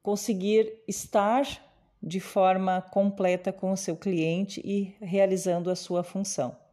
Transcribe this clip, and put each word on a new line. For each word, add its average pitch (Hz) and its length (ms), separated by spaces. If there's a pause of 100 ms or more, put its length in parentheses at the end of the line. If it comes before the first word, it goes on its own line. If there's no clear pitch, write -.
conseguir 208 880
estar 220 580 (640)
de 175 140
forma 185 640
completa 196 680
com 190 220
o 196 60
seu 170 180
cliente 175 680
e 196 380
realizando 185 720
a 180 40
sua 175 300
função. 185 500 (180)